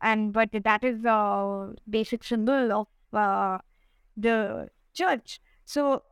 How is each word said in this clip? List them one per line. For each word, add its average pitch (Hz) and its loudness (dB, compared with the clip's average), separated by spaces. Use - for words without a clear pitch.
and 214 0
but 220 2
that 214 2
is 233 -2
a 202 0
basic 220 -2
symbol 240 0
of, 208 -2
uh, 196 0
the 214 -2
church. 339 -2
So 285 0